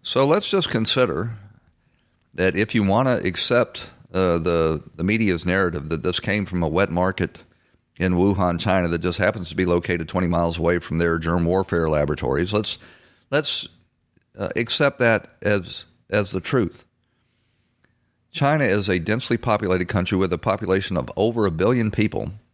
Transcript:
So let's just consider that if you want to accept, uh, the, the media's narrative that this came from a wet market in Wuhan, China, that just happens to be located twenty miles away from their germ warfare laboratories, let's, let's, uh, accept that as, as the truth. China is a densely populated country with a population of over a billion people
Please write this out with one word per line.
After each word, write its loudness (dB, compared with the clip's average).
So 2
let's 2
just 0
consider 0
that 0
if 0
you 4
want 4
to 0
accept, 0
uh, 2
the, 0
the -6
media's 0
narrative 0
that -4
this -2
came -2
from -2
a 0
wet 0
market -2
in 0
Wuhan, 2
China, 0
that 0
just -2
happens -2
to -12
be 2
located 0
twenty -2
miles 0
away 0
from -6
their 2
germ 0
warfare 0
laboratories, 0
let's, -2
let's, -4
uh, -4
accept 0
that 2
as, -2
as 0
the -2
truth. -2
China 2
is 2
a 2
densely -2
populated 0
country 0
with 2
a -2
population 0
of -2
over 2
a 2
billion 2
people -2